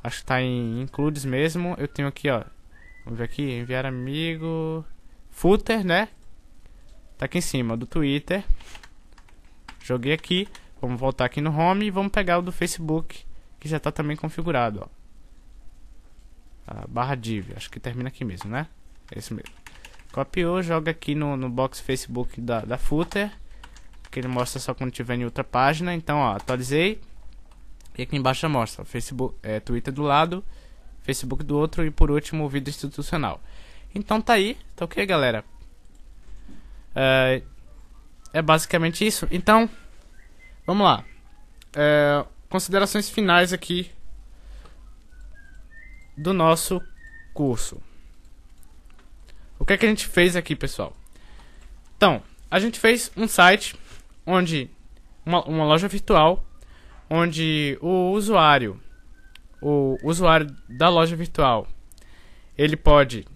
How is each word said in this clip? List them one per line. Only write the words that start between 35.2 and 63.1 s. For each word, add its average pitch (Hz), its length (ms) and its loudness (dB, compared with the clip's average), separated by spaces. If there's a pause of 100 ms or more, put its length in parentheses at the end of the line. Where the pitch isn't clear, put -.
É, 131 480 4 (880)
é 160 100 0
basicamente 165 640 2
isso. - 240 0
Então, 214 380 6 (1000)
vamos 202 180 2
lá. 135 200 6 (720)
É, 147 500 4 (240)
considerações 196 600 0
finais 180 440 4
aqui 175 380 -4 (2250)
do 156 160 -2
nosso 165 500 4 (500)
curso. - 480 -2 (1800)
O - 60 2
que 190 100 4
é - 20 4
que - 80 2
a 220 40 6
gente 214 180 0
fez 175 300 4
aqui, 165 200 -2
pessoal? - 400 -6 (1000)
Então, 160 260 6 (280)
a 175 80 2
gente 226 220 0
fez 233 340 4
um 220 140 -2
site 185 480 6 (480)
onde 165 460 2 (540)
uma, 170 200 2
uma 156 200 0
loja 160 220 4
virtual, 180 580 4 (680)
onde 156 680 0
o 180 320 2
usuário, 156 680 4 (800)
o 139 420 0
usuário 160 440 4 (220)
da 135 200 2
loja 165 260 4
virtual, 147 540 0 (880)
ele 151 200 4
pode 131 600 6